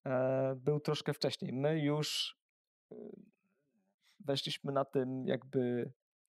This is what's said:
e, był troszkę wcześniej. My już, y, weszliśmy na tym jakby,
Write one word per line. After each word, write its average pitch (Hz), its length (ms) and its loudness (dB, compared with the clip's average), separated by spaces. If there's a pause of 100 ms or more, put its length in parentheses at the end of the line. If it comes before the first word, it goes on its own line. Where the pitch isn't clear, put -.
e, 131 500 2
był 143 240 2
troszkę 151 340 0
wcześniej. - 400 -2
My 147 260 2
już, 147 580 0 (540)
y, - 40 -16 (1200)
weszliśmy 143 520 -2
na 135 140 2
tym 131 420 0
jakby, 127 640 0 (380)